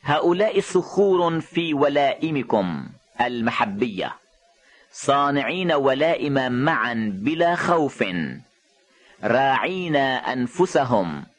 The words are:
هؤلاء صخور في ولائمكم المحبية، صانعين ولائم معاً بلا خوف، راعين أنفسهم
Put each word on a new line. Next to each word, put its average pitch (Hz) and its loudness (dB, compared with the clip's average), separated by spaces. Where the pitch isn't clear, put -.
هؤلاء 175 2
صخور 180 2
في 165 -4
ولائمكم 139 0
المحبية، 117 -2
صانعين 143 0
ولائم 139 2
معاً 120 0
بلا 160 0
خوف، 165 0
راعين 135 0
أنفسهم 127 0